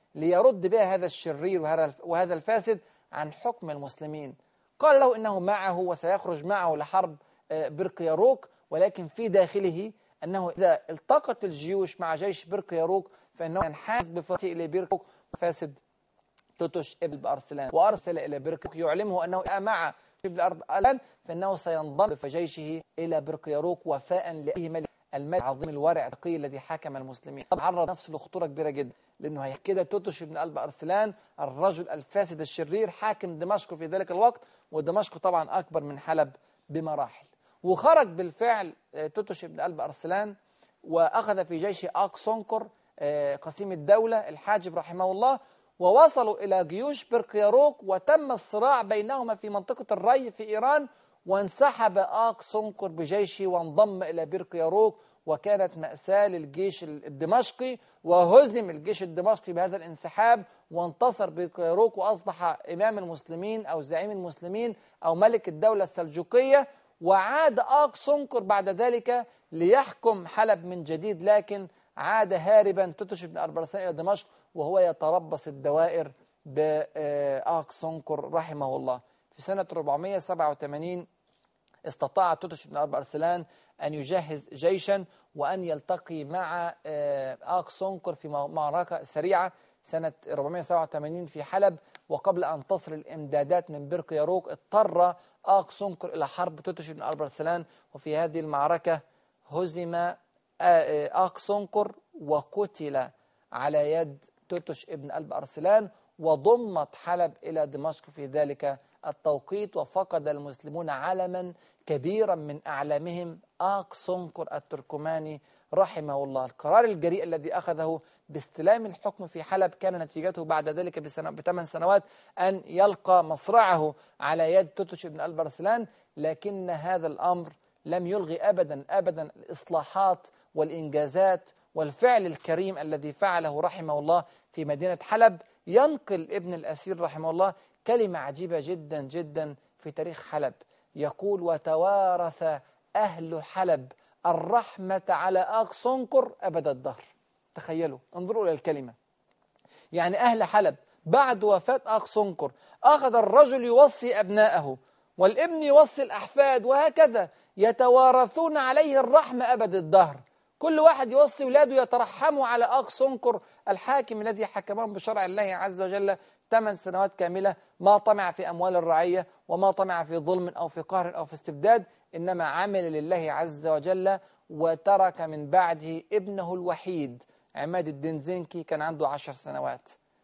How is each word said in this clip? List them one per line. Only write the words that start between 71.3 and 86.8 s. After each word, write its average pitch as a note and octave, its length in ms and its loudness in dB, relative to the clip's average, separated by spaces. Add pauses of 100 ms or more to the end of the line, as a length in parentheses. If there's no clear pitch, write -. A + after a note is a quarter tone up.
عاد G3 360 0
هاربا F#3+ 680 2
توتش F#3 260 -10
بن E3 140 -12
أربلسان D#3+ 440 -6
إلى F3+ 100 -4
دمشق، F3+ 340 -4 (280)
وهو E3+ 240 0
يتربص E3 680 0
الدوائر D3 680 0 (340)
بآك D3 1300 -2
سونكر D3+ 600 -8
رحمه D3+ 440 -4
الله. B2+ 240 -4 (340)
في - 80 -20
سنة F#3+ 300 -6
أربعمية E3 460 -4
سبعة E3 320 -2
وثمانين D3+ 560 -8 (800)
استطاع E3 480 0
توتش E3 320 -12
بن D3 100 -12
أربلسان D3+ 680 -4 (380)
أن D3+ 120 -6
يجهز D3+ 580 -6
جيشا F#3 520 -2 (300)
وأن E3+ 300 -4
يلتقي D#3+ 600 -6
مع، E3+ 500 -6 (120)